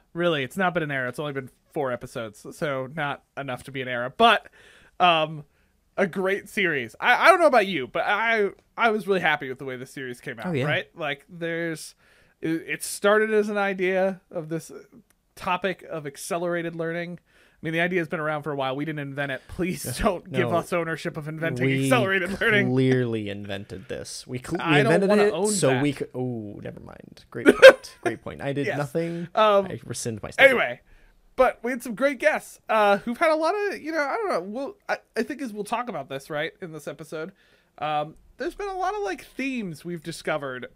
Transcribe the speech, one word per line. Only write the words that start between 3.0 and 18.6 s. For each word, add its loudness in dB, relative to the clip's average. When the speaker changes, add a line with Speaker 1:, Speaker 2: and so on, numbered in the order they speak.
Speaker 1:
enough -8
to -14
be -8
an -6
era. -4
But, 4
um, 4
a 4
great -2
series. -2
I, 4
I 12
don't 8
know 6
about 6
you, -2
but -2
I, 0
I 4
was -2
really 2
happy 0
with -8
the -10
way -6
the -12
series -10
came -12
out, -12
Speaker 2:
Oh, -4
yeah. 0
Speaker 1:
right? -2
Like, -8
there's, -8
it, -2
it -6
started 2
as 2
an -4
idea 0
of -10
this -8
topic -4
of -8
accelerated -4
learning. -6
I -20
mean, -2
the 2
idea 2
has 0
been -4
around -2
for -4
a -2
while. 0